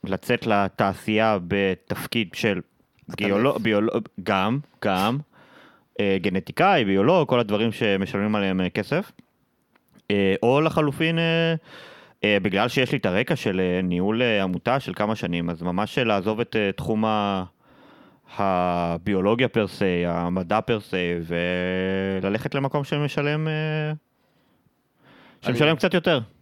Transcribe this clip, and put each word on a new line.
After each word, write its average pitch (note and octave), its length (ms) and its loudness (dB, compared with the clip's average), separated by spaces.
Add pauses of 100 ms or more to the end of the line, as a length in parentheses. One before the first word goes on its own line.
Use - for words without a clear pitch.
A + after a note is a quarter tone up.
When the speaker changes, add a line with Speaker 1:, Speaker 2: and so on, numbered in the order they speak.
Speaker 1:
לצאת G#2 440 -4
לתעשייה G#2+ 880 0 (100)
בתפקיד G2 840 -2
של G2 280 0 (460)
Speaker 2:
אתה F2 80 -14
Speaker 1:
גיאולוג, G2+ 380 2
Speaker 2:
מבין. A2+ 100 -4
Speaker 1:
ביולוג, G#2+ 400 0 (200)
גם, G#2 360 0 (260)
גם, G2+ 320 0 (800)
אה, G2 220 2
גנטיקאי, A2 640 0
ביולוג, A#2+ 440 4
כל B2 100 4
הדברים A2 320 0
שמשלמים G2+ 640 0
עליהם, F#2+ 260 0
אה, F2+ 80 0
כסף, D3 420 -4 (1000)
אה, G2 320 4
או C3 180 4
לחלופין, D#3+ 580 0
אה, E3 360 2 (680)
אה, G#2 180 4
בגלל G2 260 4
שיש B2+ 240 2
לי D3 60 0
את G#2 80 -4
הרקע G2+ 300 2
של, F#2+ 240 -2
אה, F2+ 220 2
ניהול, F#2 400 0
אה, A2 220 2
עמותה G#2+ 360 0
של G2 140 -8
כמה G#2+ 220 0
שנים, E2+ 340 -4
אז E2+ 120 -6
ממש F2+ 380 -2
לעזוב G#2+ 400 0
את, A#2 160 -4
אה, G2+ 160 2
תחום A2 340 -2
ה-, G2+ 380 0 (920)
הביולוגיה F#2 1120 0
פר G#2+ 200 0
סה, - 180 -4 (220)
המדע F2 540 -2
פר A2+ 180 -2
סה, G2 180 -6 (1200)
וללכת G2+ 340 -4
למקום C#3 280 -2
שמשלם, D3 640 -2
אה, D#3 60 -4 (1900)
שמשלם B2 180 -2
Speaker 2:
מעניין. D#3 160 6
Speaker 1:
קצת F3+ 180 0
יותר. E3 260 2 (220)